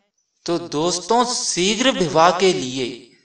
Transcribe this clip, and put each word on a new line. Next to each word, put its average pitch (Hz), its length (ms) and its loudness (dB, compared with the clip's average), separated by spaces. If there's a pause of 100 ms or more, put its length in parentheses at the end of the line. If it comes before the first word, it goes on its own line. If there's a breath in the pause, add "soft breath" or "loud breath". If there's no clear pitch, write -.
(460)
तो 170 140 -2
दोस्तों, 175 680 -2
शीघ्र 220 680 0
विवाह 165 460 4
के 190 140 4
लिए 127 580 -6 (140)